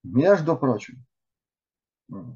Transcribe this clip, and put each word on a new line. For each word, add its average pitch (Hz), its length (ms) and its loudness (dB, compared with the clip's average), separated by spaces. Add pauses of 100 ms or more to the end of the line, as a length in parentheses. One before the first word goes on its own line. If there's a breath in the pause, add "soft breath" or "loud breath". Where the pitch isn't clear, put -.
Между 156 540 2
прочим, 123 480 -4 (1300)